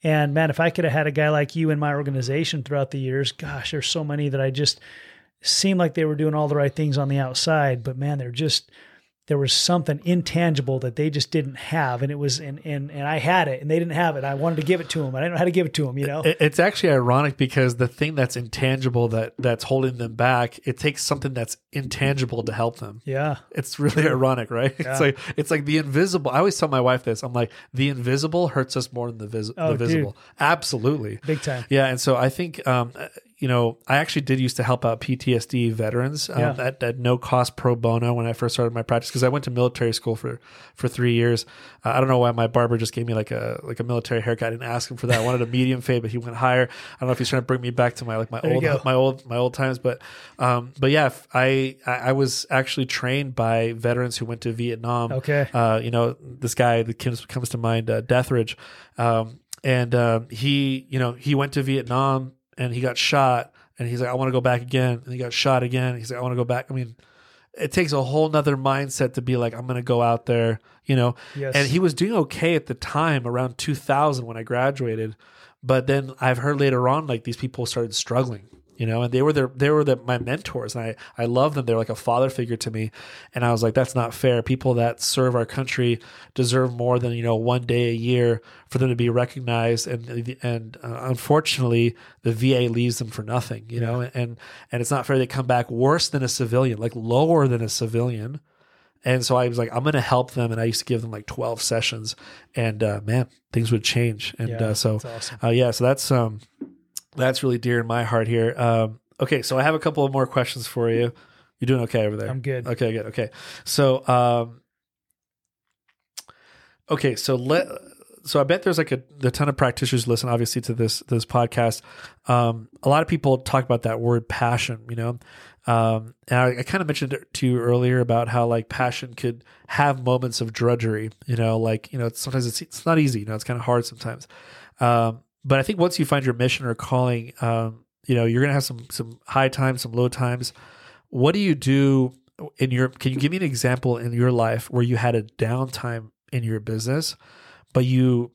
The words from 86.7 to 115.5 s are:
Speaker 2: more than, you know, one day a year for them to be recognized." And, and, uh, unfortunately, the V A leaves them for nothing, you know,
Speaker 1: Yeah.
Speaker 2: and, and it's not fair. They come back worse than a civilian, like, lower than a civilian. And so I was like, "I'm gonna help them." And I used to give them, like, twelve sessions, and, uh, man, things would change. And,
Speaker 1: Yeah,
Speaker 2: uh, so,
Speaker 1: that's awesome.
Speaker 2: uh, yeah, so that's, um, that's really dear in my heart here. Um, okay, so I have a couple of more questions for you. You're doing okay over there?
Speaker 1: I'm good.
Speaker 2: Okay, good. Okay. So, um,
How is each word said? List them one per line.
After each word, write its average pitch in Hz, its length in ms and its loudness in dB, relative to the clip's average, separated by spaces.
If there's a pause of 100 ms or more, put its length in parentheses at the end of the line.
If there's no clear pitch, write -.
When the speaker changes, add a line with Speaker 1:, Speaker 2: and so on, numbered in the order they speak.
Speaker 2:
more 120 260 2
than, 120 140 -2
you 117 100 -4
know, 117 120 2
one 120 280 0
day 120 260 2
a 117 40 0
year 117 480 2 (280)
for - 100 -4
them 131 100 2
to 123 60 0
be 120 140 2
recognized." 117 800 0
And, 120 560 -8
and, 117 400 -6
uh, 123 200 -8
unfortunately, 123 920 2 (280)
the 117 80 0
V 127 240 2
A 123 140 2
leaves 117 300 0
them 117 100 -8
for 113 140 -10
nothing, 113 460 -6
you 117 100 -8
know, 117 220 -2
Speaker 1:
Yeah. 120 120 -8
Speaker 2:
and, 120 240 -6 (340)
and 120 100 -4
it's 117 100 -2
not 135 140 -2
fair. 139 120 2
They 127 100 2
come 127 200 -4
back 123 240 0
worse 135 380 2
than 139 140 -2
a 123 60 -2
civilian, 120 500 0
like, 113 160 -4
lower 139 520 4
than 120 140 2
a 113 80 -4
civilian. 117 720 -4 (640)
And 123 200 0
so 127 100 2
I 123 140 2
was 117 80 -4
like, 117 160 0
"I'm 123 100 -2
gonna 147 160 2
help 127 320 0
them." 120 220 -2
And 113 80 -2
I - 20 0
used 113 160 0
to - 60 -8
give 117 160 -2
them, 113 100 -8
like, 104 140 -12
twelve 117 360 -6
sessions, 113 540 -4 (400)
and, 110 260 -2
uh, 104 220 -2
man, 120 240 0 (240)
things 117 200 0
would 110 120 2
change. 117 560 -2
And, 113 100 -4
Speaker 1:
Yeah, 113 80 -6 (100)
Speaker 2:
uh, 107 80 0
so, 110 180 0
Speaker 1:
that's 107 120 -4
awesome. 113 380 -12
Speaker 2:
uh, 117 60 2
yeah, 120 220 4
so 120 120 -2
that's, 135 260 2
um, 113 300 2 (760)
that's 131 280 0
really 123 140 2
dear 120 240 0
in 113 40 -4
my 117 200 0
heart 113 240 0
here. 117 280 2
Um, 113 440 2 (180)
okay, 135 220 0
so 131 180 -2
I 131 40 4
have 156 120 4
a 156 40 0
couple 151 260 2
of 139 80 0
more 135 120 2
questions 123 420 -2
for 117 220 -2
you. 117 220 2 (480)
You're 120 80 -2
doing 127 140 4
okay 113 260 0
over 104 80 -2
there? 104 140 -6
Speaker 1:
I'm 131 120 -6
good. 127 240 -6
Speaker 2:
Okay, 120 280 -2
good. 110 140 -6
Okay. 110 220 -4 (360)
So, 135 420 2
um, 120 540 2 (2250)